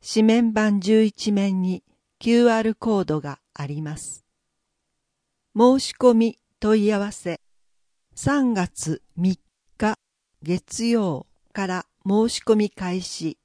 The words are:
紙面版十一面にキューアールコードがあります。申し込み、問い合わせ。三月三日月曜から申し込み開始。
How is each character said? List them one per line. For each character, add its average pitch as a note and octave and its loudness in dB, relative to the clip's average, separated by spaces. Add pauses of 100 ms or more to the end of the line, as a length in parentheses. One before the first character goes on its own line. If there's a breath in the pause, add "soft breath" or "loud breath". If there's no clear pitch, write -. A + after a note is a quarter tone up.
紙 - 0
面 A3+ 4
版 G#3+ 0
十 G#3+ 4
一 G#3+ -2
面 G3 0
に F#3 -4 (340)
キ A3+ -2
ュ A#3+ 6
ー A#3 4
ア A3 0
ー A3+ -2
ル A3 -2
コ G#3+ -2
ー F#3 -2
ド D3+ -2
が C#3+ -12 (140)
あ C#3+ -10
り D3 -8
ま D3+ -8
す。 - -16 (1300)
申 B3 4
し - -8
込 B3 6
み、 A3+ 0 (200)
問 G#3+ 2
い G#3 2
合 G#3 0
わ G3+ -6
せ。 F3 -12 (760)
三 C4+ 0
月 F3 -6 (120)
三 F3+ -2 (380)
日 A3 -2 (420)
月 F3+ -6
曜 G3 -2 (260)
か G3 -6
ら F3+ -6 (220)
申 G#3+ 2
し - -8
込 A3 2
み G#3+ 0
開 F#3 -8
始。 - -10